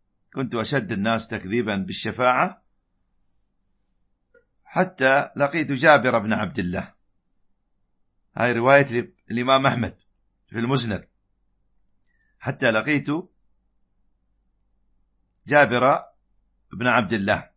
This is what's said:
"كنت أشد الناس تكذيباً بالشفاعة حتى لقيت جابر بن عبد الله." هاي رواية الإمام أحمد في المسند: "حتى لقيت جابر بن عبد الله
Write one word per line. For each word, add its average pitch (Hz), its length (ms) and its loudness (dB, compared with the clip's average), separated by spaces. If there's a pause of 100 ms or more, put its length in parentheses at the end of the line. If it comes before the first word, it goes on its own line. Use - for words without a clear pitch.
(340)
"كنت 123 220 -6
أشد 113 360 -4
الناس 110 360 -2
تكذيباً 104 480 -4
بالشفاعة 123 880 -2 (2000)
حتى 143 720 0
لقيت 143 360 -2
جابر 127 480 4
بن 107 140 -4
عبد 95 260 -6
الله." 90 340 -6 (1400)
هاي 120 160 0
رواية 123 600 2 (180)
الإمام 131 340 2
أحمد 120 320 -2 (500)
في 104 120 -10
المسند: 117 480 -4 (1300)
"حتى 135 320 -2
لقيت 139 360 0 (2500)
جابر 131 580 4 (680)
بن 113 140 -4
عبد 117 260 0
الله 98 440 -2